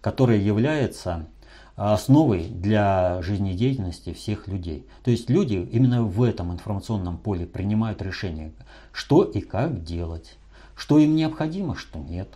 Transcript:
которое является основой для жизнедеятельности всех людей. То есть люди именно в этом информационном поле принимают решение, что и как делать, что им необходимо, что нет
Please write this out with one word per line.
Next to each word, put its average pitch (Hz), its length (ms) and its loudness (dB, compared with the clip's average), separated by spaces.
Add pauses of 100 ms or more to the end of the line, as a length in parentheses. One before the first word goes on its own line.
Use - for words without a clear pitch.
которое 117 380 2
является 104 880 0 (500)
основой 107 680 4
для 95 760 2
жизнедеятельности 95 880 -2
всех - 360 -6
людей. 85 380 -8 (160)
То - 80 0
есть 117 200 0
люди 139 240 2 (180)
именно 123 300 4
в 104 200 0
этом 117 300 0
информационном 92 640 -6
поле 87 300 -4
принимают 107 560 -2
решение, 80 500 -8 (400)
что - 320 4
и - 160 -4
как 113 420 -4
делать, 82 540 -8 (400)
что - 220 2
им 151 180 6
необходимо, 156 580 -2
что - 240 -14
нет 85 360 -8